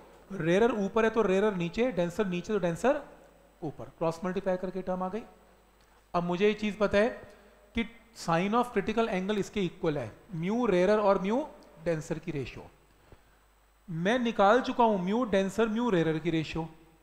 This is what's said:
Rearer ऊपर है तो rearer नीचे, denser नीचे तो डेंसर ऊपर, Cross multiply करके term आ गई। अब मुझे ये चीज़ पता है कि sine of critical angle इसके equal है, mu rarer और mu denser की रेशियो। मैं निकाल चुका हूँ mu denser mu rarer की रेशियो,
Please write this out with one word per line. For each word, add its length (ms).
Rearer 400
ऊपर 320
है 60
तो 120
rearer 320
नीचे, 380
denser 340
नीचे 260
तो 60
डेंसर 440
ऊपर, 220
Cross 400
multiply 320
करके 260
term 200
आ 60
गई। 140
अब 80
मुझे 240
ये 80
चीज़ 220
पता 220
है 380
कि 60
sine 280
of 100
critical 440
angle 300
इसके 240
equal 360
है, 140
mu 160
rarer 460
और 200
mu 260
denser 300
की 120
रेशियो। 400
मैं 280
निकाल 420
चुका 240
हूँ 220
mu 200
denser 420
mu 220
rarer 300
की 100
रेशियो, 380